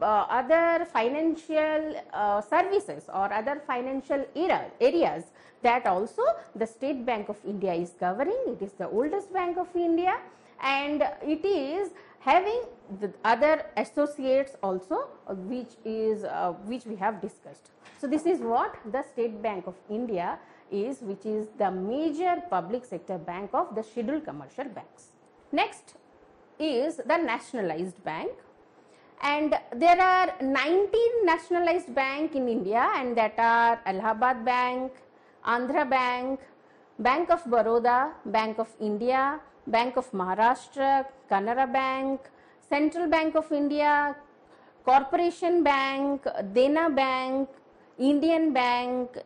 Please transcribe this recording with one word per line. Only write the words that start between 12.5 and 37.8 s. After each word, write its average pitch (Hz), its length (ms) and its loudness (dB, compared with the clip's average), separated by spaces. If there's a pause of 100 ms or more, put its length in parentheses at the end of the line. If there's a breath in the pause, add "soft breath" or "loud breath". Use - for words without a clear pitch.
the 202 100 -6 (140)
other 214 400 2 (140)
associates 269 840 0
also, 196 460 -4 (180)
uh, - 80 -8
which 233 360 -8 (160)
is, 220 380 -2
uh, 175 280 -4 (140)
which 240 180 -8
we 214 120 -10
have 190 260 -2
discussed. - 480 -14 (280 loud breath)
So 285 80 -8
this 302 200 -2
is 339 140 2
what 240 360 0 (160)
the 262 120 -2
State 226 360 -4
Bank 202 260 -6
of 180 80 -10 (140)
India 214 500 -4 (320 loud breath)
is, 214 300 -4
which 196 240 -10
is 214 220 -4 (100)
the 196 140 2
major 302 800 -2
public 190 340 -2
sector 185 320 -10
bank 185 380 -8
of 311 200 -2
the 220 80 -6
scheduled 240 440 -6
commercial 147 380 -12
banks. - 480 -18 (380)
Next - 440 -4 (600)
is 262 420 -2
the 262 180 0
nationalized 196 880 -4
bank, 160 260 -6 (920 soft breath)
and 294 360 0 (160)
there 349 260 6
are 370 400 4
nineteen 392 840 2
nationalized 349 680 2
bank 277 440 -2
in 254 120 0
India, 233 460 2
and 247 220 -2
that 214 220 2
are 233 480 4
Allahabad 220 580 0
Bank, 247 480 0 (520 soft breath)
Andhra 254 440 0
Bank, 254 500 0 (600 soft breath)
Bank 311 320 2
of 339 160 2
Baroda, 240 640 2 (120)